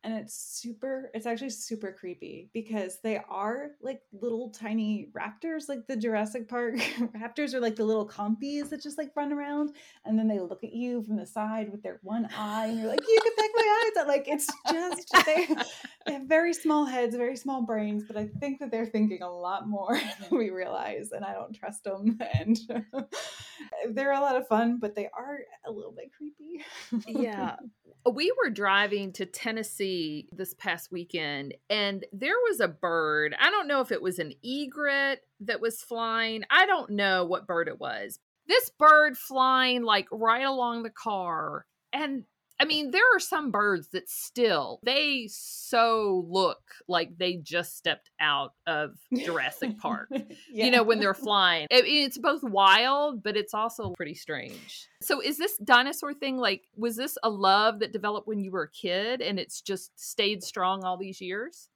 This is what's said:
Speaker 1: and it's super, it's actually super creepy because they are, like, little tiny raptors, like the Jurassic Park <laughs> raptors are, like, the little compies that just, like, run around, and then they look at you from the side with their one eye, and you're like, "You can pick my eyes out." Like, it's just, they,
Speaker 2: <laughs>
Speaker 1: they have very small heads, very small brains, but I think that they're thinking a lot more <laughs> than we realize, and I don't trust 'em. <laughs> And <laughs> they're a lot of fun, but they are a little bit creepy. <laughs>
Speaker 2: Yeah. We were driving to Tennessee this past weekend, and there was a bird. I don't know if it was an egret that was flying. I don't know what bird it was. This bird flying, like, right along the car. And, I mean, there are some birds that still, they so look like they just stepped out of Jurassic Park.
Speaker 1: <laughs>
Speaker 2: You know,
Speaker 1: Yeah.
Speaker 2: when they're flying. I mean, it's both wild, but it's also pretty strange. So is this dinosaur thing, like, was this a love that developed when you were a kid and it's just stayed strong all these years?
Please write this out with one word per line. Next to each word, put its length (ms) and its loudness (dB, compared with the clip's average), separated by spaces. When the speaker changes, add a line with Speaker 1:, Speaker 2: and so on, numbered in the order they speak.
Speaker 1:
and 100 -6
it's 200 -8
super, 800 -8
it's 120 -6
actually 240 -4
super 420 -8
creepy 640 -14
because 500 -6
they 140 -2
are, 420 -6
like, 180 -8
little 380 -6
tiny 600 -2
raptors, 560 -8
like 200 -8
the 100 -4
Jurassic 500 -2
Park 280 -4
<laughs> 420 -4
raptors 360 -4
are, 60 -2
like, 160 0
the 80 -2
little 240 2
compies 600 -4
that 120 -8
just, 160 -10
like, 200 -6
run 160 -2
around, 420 -4
and 120 2
then 120 4
they 100 0
look 240 -8
at 80 -10
you 320 -4
from 140 -4
the 80 -6
side 460 -4
with 120 -14
their 200 -10
one 340 -4
eye, 300 -4
and 120 -2
you're 80 -2
like, 180 0
"You 160 8
can 160 2
pick 180 2
my 300 6
eyes 160 2
out." 60 2
Like, 220 2
it's 180 0
just, 540 4
they, 220 4
Speaker 2:
<laughs> 580 -4
Speaker 1:
they 80 -4
have 140 -8
very 260 4
small 320 2
heads, 300 0
very 200 -2
small 280 -4
brains, 440 -2
but 80 -10
I 120 -4
think 200 -4
that 120 -6
they're 140 -2
thinking 380 0
a 80 -8
lot 360 -6
more 320 -2
<laughs> 300 -10
than 80 2
we 140 0
realize, 600 -6
and 140 -8
I 80 -8
don't 200 -10
trust 340 -12
'em. 380 0
<laughs> 140 -10
And 180 0
<laughs> 1300 -8
they're 180 0
a 80 2
lot 140 2
of 120 0
fun, 320 2
but 160 -4
they 120 -6
are 220 -10
a 60 -10
little 200 -12
bit 240 -18
creepy. 480 -16
<laughs> 160 -4
Speaker 2:
Yeah. 480 -4
We 220 0
were 80 2
driving 640 2
to 120 -4
Tennessee 1040 -4
this 220 -8
past 380 -6
weekend, 640 -6
and 440 0
there 220 0
was 120 -2
a 60 4
bird. 720 0
I 100 6
don't 180 0
know 140 2
if 100 -2
it 100 -2
was 180 -2
an 140 -6
egret 800 -2
that 200 -4
was 200 -2
flying. 680 -2
I 160 8
don't 260 2
know 340 2
what 220 -2
bird 200 0
it 120 -8
was. 400 -8
This 220 4
bird 480 8
flying, 680 4
like, 280 4
right 340 2
along 380 0
the 60 -6
car. 760 -4
And, 320 -4
I 60 6
mean, 260 -2
there 120 6
are 40 4
some 320 -2
birds 380 2
that 200 -6
still, 760 0
they 460 0
so 1000 2
look 340 2
like 300 0
they 180 0
just 420 -4
stepped 320 -2
out 340 0
of 320 -2
Jurassic 640 -2
Park. 320 -6
Speaker 1:
<laughs> 60 -4
Speaker 2:
You 220 2
know, 60 6
Speaker 1:
Yeah. 40 6
Speaker 2:
when 180 4
they're 140 4
flying. 580 2
I 120 8
mean, 240 4
it's 100 -6
both 240 2
wild, 800 6
but 160 0
it's 160 -4
also 380 -4
pretty 240 -8
strange. 720 -10
So 180 -2
is 160 -4
this 200 -4
dinosaur 580 2
thing, 220 -4
like, 260 0
was 200 -2
this 260 -4
a 80 2
love 520 4
that 120 -4
developed 340 -4
when 120 -4
you 100 -4
were 140 -2
a 80 -10
kid 500 -2
and 180 -2
it's 220 -10
just 380 -8
stayed 420 -2
strong 420 -2
all 140 -2
these 240 -10
years? 540 -10